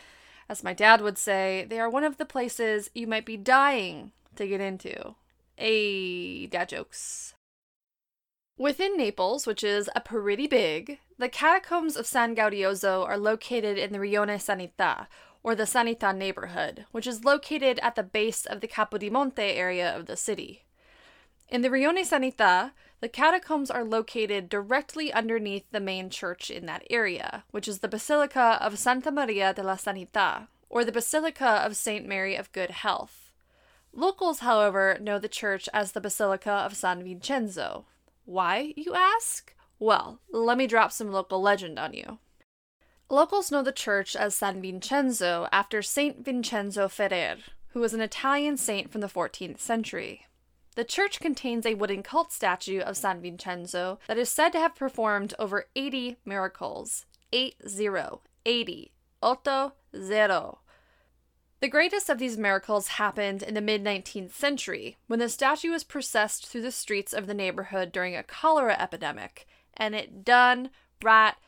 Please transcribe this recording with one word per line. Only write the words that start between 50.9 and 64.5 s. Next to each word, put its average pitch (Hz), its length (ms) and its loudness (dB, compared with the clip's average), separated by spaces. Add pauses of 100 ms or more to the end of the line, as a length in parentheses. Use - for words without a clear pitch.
contains 240 440 -2
a 220 100 0
wooden 196 280 -2
cult 320 300 0
statue 190 480 -2
of 190 160 -4
San 185 240 -2
Vincenzo 175 760 -6 (100)
that 226 100 0
is 240 100 0
said 311 220 4
to 330 100 0
have 330 160 2
performed 220 640 0
over 202 340 -2
eighty 254 520 -4
miracles. - 800 -6 (260)
Eight 254 240 0 (100)
zero. 196 580 -4 (220)
Eighty. 233 460 -2 (320)
Otto 269 480 2 (240)
zero. 196 640 2 (1000)
The 277 80 0
greatest 349 400 2
of 269 120 0
these 240 180 -4
miracles 202 520 0
happened 202 520 -2
in 214 140 -6
the 214 60 -2
mid-nineteenth 202 720 -4
century, - 640 -4 (100)